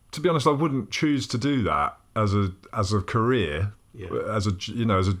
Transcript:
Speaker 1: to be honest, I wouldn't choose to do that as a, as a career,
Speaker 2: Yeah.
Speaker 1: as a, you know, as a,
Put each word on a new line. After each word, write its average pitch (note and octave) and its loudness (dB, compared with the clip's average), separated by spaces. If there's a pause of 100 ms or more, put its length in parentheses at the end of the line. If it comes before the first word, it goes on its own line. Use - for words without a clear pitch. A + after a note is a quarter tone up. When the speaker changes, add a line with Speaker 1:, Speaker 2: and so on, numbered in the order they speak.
(120)
Speaker 1:
to - -10
be F3 2
honest, D#3 2
I D3+ 6
wouldn't C#3 0
choose D3 0
to B2 -4
do C3 0
that D2 0 (180)
as G#2+ 2
a, G2+ 2 (220)
as G#2 -2
a G2+ 0
career, G#2 0 (200)
Speaker 2:
Yeah. F#2+ -12 (200)
Speaker 1:
as G#2 -2
a, G#2 2 (160)
you A2+ -2
know, G2+ 2
as F#2 2
a, G2 2